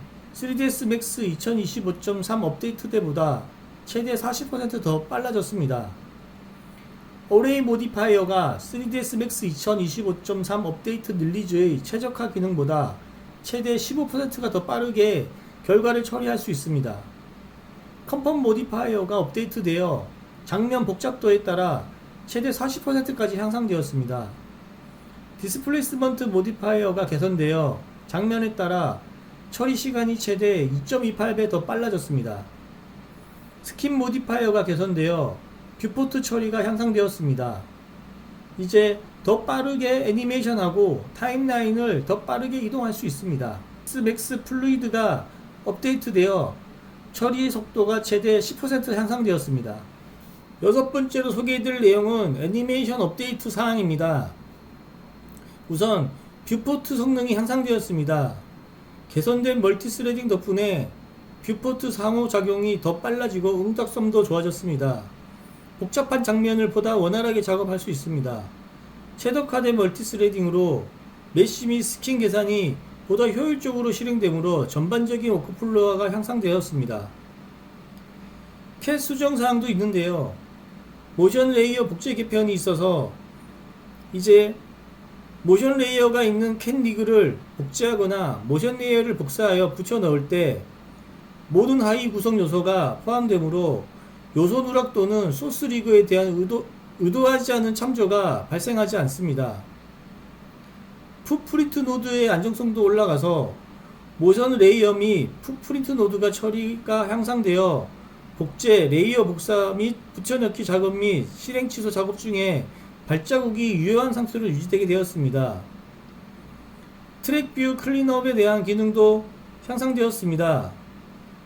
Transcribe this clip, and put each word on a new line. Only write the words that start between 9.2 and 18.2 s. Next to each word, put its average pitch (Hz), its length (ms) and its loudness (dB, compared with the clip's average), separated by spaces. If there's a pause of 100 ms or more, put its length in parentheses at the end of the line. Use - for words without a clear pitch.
이천이십오 185 760 -2
점 196 220 -4
삼 202 220 -4
업데이트 220 460 -6
릴리즈의 175 720 0
최적화 233 500 -6
기능보다 151 640 0 (480)
최대 240 360 -2
십오 285 280 -2
퍼센트가 254 440 -4
더 180 140 -2
빠르게 214 600 0 (400)
결과를 233 380 4
처리할 240 340 -4
수 - 120 -6
있습니다. 135 460 -2 (1080)
컴펌 277 280 -2